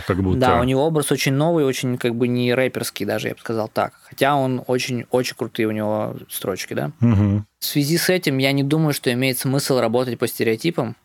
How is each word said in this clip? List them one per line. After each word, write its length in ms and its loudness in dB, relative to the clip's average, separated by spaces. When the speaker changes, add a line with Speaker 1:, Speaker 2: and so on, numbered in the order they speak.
Speaker 1:
как 160 0
будто. 160 2
Speaker 2:
Да, 200 4
у 40 2
него 200 2
образ 280 0
очень 220 2
новый, 300 2
очень 360 0
как 160 0
бы 120 2
не 280 2
рэперский 500 -2
даже, 220 -4
я 80 -6
бы 40 -18
сказал 320 -4
так. 220 -2
Хотя 260 2
он 300 0
очень, 460 -2
очень 240 0
крутые 320 -2
у 40 -2
него 440 -4
строчки, 460 -8
да. 160 -4
Speaker 1:
Мгм. 440 2
Speaker 2:
В 60 -8
связи 340 0
с 100 0
этим 300 0
я 120 2
не 120 0
думаю, 320 2
что 180 -2
имеет 240 0
смысл 400 0
работать 400 0
по 100 0
стереотипам. 760 -2